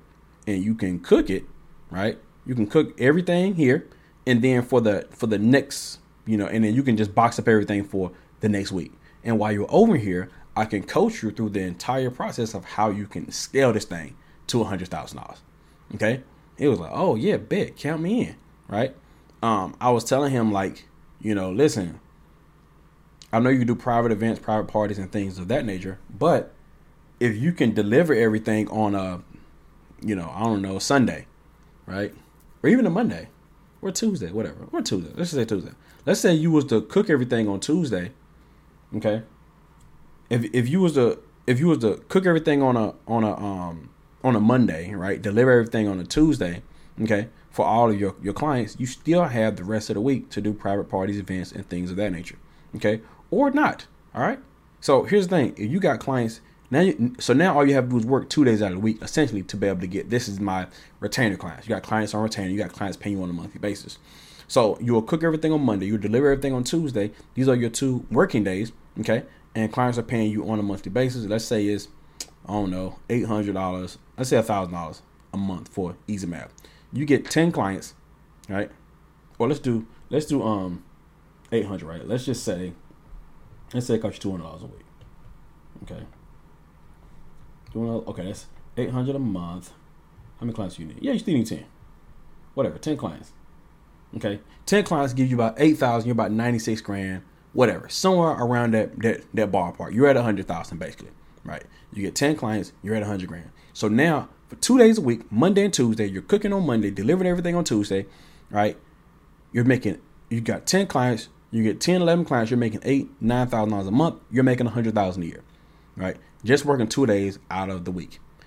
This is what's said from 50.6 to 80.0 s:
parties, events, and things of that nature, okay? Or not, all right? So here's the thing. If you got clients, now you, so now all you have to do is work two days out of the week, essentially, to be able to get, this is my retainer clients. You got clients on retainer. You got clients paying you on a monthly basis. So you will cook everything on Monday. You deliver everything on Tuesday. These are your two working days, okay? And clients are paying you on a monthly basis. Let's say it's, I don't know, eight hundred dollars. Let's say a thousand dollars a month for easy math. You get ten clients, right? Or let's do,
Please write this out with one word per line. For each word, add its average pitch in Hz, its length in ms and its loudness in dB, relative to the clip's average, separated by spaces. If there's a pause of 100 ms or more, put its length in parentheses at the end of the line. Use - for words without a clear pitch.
parties, 101 300 -2
events, 95 340 -6
and 92 160 -12
things 90 220 -6
of 90 80 -8
that 104 120 -2
nature, 85 260 -10 (380)
okay? 107 280 -2 (280)
Or 277 200 2
not, 285 360 0 (280)
all 117 80 -4
right? 233 180 -2 (400)
So 135 240 4
here's 190 240 2
the 185 80 2
thing. 123 200 2
If 104 140 -4
you 180 100 0
got 143 200 2
clients, 123 400 -2 (300)
now 131 100 2
you, 123 380 2
so - 140 0
now 156 240 4
all 143 100 6
you 139 80 4
have 127 100 4
to 123 60 -4
do 123 80 2
is 110 80 0
work 131 220 2
two 147 160 4
days 113 160 6
out 98 120 0
of 90 60 -6
the - 20 -4
week, 110 220 0
essentially, 113 400 0
to 98 140 -10
be 101 100 0
able 92 140 0
to 92 60 -6
get, 90 240 -6
this 120 180 -2
is 98 120 -8
my 92 260 -2 (320)
retainer 107 380 -2
clients. 85 320 -14
You 113 60 -2
got 92 80 -6
clients 107 320 -2
on 107 80 -2
retainer. 101 280 -4
You 98 80 -4
got 95 140 -6
clients 95 240 -8
paying 101 220 -6
you 92 40 -6
on 90 80 -6
a 87 40 -6
monthly - 260 -12
basis. - 380 -8 (500)
So 113 320 2
you 120 140 0
will 113 80 4
cook 160 200 -2
everything 156 300 0
on 151 80 2
Monday. 104 260 0
You 110 100 0
deliver 113 340 2
everything 135 240 0
on 127 100 -2
Tuesday. 127 480 -2 (220)
These 131 140 2
are 127 60 6
your 117 160 0
two 127 400 -2
working 139 340 2
days, 98 280 -4 (280)
okay? 113 240 0 (300)
And 110 160 0
clients 123 280 0
are 113 40 -4
paying 110 300 -2
you 101 180 -4
on 107 80 0
a 104 40 -2
monthly 98 280 -6
basis. 123 360 -2
Let's 110 180 -2
say 107 220 0
it's, 101 220 -4 (580)
I 95 60 -8
don't 104 180 -2
know, 92 280 -6 (120)
eight 117 160 0
hundred 107 260 0
dollars. 92 460 -4 (180)
Let's 131 140 -4
say 135 80 4
a 110 40 4
thousand 98 300 -2
dollars 82 300 -10 (320)
a - 20 -4
month 98 320 -6
for 90 280 -6 (100)
easy 98 200 -6
math. 80 240 -10 (440)
You 135 100 -2
get 143 240 2
ten 165 240 2
clients, 98 400 -2 (560)
right? 98 220 -6 (680)
Or 120 100 2
let's 143 120 -2
do, 113 260 -2 (220)